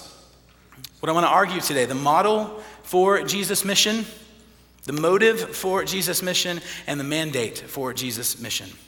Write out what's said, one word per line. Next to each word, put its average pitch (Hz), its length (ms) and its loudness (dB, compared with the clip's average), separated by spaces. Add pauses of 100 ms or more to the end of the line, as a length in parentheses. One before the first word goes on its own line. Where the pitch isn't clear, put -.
(1000)
what 143 80 -4
I 160 40 2
want 170 120 4
to 156 60 6
argue 180 300 4
today, 131 260 0
the 131 100 -2
model 190 680 2 (260)
for 185 320 4
Jesus' 190 460 -2
mission, 214 400 2 (800)
the 131 100 -6
motive 190 600 4
for 185 300 0
Jesus' 175 380 -2
mission, 180 360 -2 (280)
and 147 120 -4
the 139 60 -4
mandate 143 540 -2
for 131 340 -6
Jesus' 120 480 -4
mission. 107 260 -6 (220)